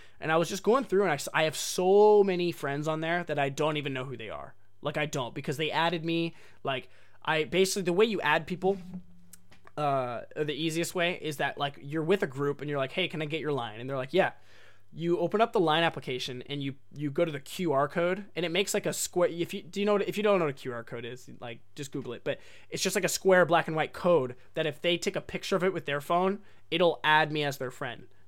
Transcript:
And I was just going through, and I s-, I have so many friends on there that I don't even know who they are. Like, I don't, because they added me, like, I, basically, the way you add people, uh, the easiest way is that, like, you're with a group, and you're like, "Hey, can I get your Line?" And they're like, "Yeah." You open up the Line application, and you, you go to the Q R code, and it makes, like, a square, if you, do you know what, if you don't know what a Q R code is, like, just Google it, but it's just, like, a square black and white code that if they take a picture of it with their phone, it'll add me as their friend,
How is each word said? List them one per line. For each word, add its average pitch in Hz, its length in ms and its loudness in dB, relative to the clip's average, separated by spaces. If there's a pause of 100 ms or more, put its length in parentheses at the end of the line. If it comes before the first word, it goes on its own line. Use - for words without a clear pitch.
(200)
And 156 120 -2
I 160 60 6
was 165 120 2
just 202 140 -6
going 240 220 4
through, 196 180 2
and 180 80 2
I 147 40 2
s-, - 180 -8
I 156 100 4
have 156 120 0
so 202 680 6
many 175 280 0
friends 147 360 -4
on 156 140 -2
there 170 240 -2
that 147 120 -2
I 139 120 2
don't 151 280 0
even 143 160 -4
know 131 120 -6
who 131 120 -10
they 110 120 -10
are. 71 260 -10 (260)
Like, 151 160 -4
I 151 80 0
don't, 139 300 -4
because 143 220 -6
they 156 120 -2
added 165 340 0
me, 165 320 -2 (280)
like, 131 260 -4 (340)
I, 156 200 0
basically, 185 400 2
the 175 100 2
way 202 120 6
you 214 160 -2
add 156 260 2
people, 185 320 -2 (1000)
uh, 135 440 -2 (140)
the 151 180 -2
easiest 160 420 -2
way 175 260 0
is 151 160 -6
that, 143 220 -2
like, 143 200 -4
you're 151 240 -4
with 196 200 2
a 185 40 -2
group, 143 340 -2
and 147 80 -8
you're 143 100 -2
like, 135 120 -2
"Hey, 175 160 -2
can 160 140 -6
I 160 40 -2
get 156 140 -4
your 147 120 -4
Line?" 113 280 -4
And 127 100 -8
they're 139 80 -4
like, 131 160 -6
"Yeah." 165 180 4 (600)
You 170 260 0
open 175 200 0
up 226 140 4
the 226 80 2
Line 160 220 4
application, 127 640 -4
and 143 120 -6
you, 139 140 -4 (180)
you 147 160 -4
go 156 140 2
to 165 80 0
the 139 80 -6
Q 175 320 -2
R 147 160 4
code, 180 380 0 (100)
and 165 100 -2
it 160 60 -2
makes, 180 220 0
like, 202 120 0
a 156 60 0
square, - 380 0
if 165 240 -4
you, 196 80 -8
do 175 180 -8
you 202 60 2
know 208 80 4
what, 196 120 2
if 170 120 -4
you 208 60 -2
don't 202 140 4
know 175 60 2
what 143 100 0
a 139 40 -10
Q 127 160 -8
R 117 100 -8
code 120 220 -10
is, 123 240 -12 (100)
like, 120 220 -12 (140)
just 143 180 -10
Google 131 180 -6
it, 110 140 -10
but 135 140 -2 (300)
it's - 140 -4
just, 185 140 0
like, 180 80 0
a 160 40 2
square 180 360 6
black 160 220 4
and 160 100 -4
white 151 160 -2
code 147 420 2 (180)
that 156 120 -2
if 147 160 -4
they 175 160 2
take 185 180 -2
a 151 60 -2
picture - 340 -4
of 175 80 2
it 190 80 2
with 165 140 -6
their 143 160 -2
phone, 185 380 2 (320)
it'll 170 340 4
add 156 260 6
me 151 140 0
as 143 120 -4
their 123 140 -8
friend, 123 320 -10 (240)